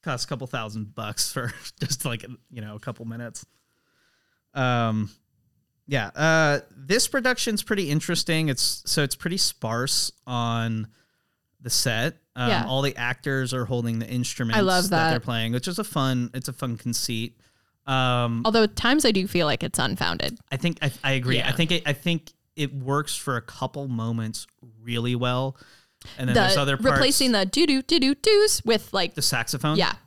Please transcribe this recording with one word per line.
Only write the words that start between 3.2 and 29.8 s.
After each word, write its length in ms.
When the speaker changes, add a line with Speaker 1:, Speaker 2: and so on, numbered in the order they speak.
Speaker 1:
Um, 560
yeah. 220
Uh, 520
this 320
production's 540
pretty 280
interesting. 580
It's, 380
so 160
it's 120
pretty 220
sparse 760
on 600
the 100
set. 480
Um, 160
Speaker 2:
Yeah. 160
Speaker 1:
all 160
the 140
actors 560
are 140
holding 320
the 100
instruments 480
Speaker 2:
I 60
love 280
Speaker 1:
that 200
they're 80
Speaker 2:
that. 60
Speaker 1:
playing, 280
which 160
is 100
a 60
fun, 500
it's 140
a 40
fun 240
conceit. 600
Um, 580
Speaker 2:
Although 180
at 140
times 280
I 80
do 140
feel 200
like 160
it's 160
unfounded. 600
Speaker 1:
I 60
think 260
I, 80
I 80
agree. 240
Speaker 3:
Yeah. 120
Speaker 1:
I 40
think 200
it, 120
I 80
think 400
it 180
works 420
for 200
a 60
couple 460
moments 580
really 340
well, 400
and 100
then 60
Speaker 2:
The 80
Speaker 1:
there's 140
other 200
parts. 160
Speaker 2:
replacing 400
the 120
doo-doo, 380
doo-doo, 340
doos 480
with, 280
like, 220
Speaker 1:
The 80
saxophone? 560
Speaker 2:
Yeah. 160